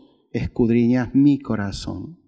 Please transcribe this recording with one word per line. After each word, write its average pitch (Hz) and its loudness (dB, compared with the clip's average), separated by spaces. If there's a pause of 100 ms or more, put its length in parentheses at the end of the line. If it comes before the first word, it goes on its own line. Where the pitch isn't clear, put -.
(320)
escudriñás 117 0
mi 139 4
corazón". 101 -8 (100)